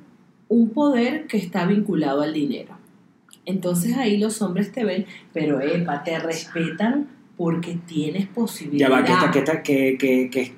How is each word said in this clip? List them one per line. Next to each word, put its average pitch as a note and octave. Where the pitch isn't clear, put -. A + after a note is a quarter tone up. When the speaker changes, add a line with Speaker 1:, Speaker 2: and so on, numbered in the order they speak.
Speaker 1:
un A3+
poder C#4+
que A3+
está F3
vinculado D#3
al D#3
dinero. C#3
Entonces F3+
ahí A3
los G#3+
hombres F#3+
te A#3+
ven, G3
pero D3+
epa, D3
te D#3+
respetan E3
porque E3+
tienes D#3
posibilidad. D3
Speaker 2:
Ya C3
va, B2+
¿qué -
está, E3+
qué C#3+
está, D#3
qué, C3+
qué, B2+
qué, B2+